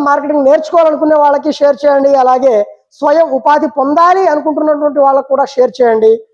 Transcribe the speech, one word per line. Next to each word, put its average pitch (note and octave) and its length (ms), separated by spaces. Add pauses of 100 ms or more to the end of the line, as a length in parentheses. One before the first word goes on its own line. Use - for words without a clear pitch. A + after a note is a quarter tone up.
మార్కెటింగ్ D4 400
నేర్చుకోవాలనుకునే D#4 760
వాళ్ళకి C#4+ 360
షేర్ C#4+ 240
చేయండి. C#4 280 (120)
అలాగే B3+ 320 (360)
స్వయం D4+ 360 (100)
ఉపాధి D4+ 300 (100)
పొందాలి E4+ 500
అనుకుంటున్నటువంటి D4+ 720
వాళ్ళకు C4+ 340
కూడా C4+ 120
షేర్ B3+ 320
చేయండి. A3 340 (220)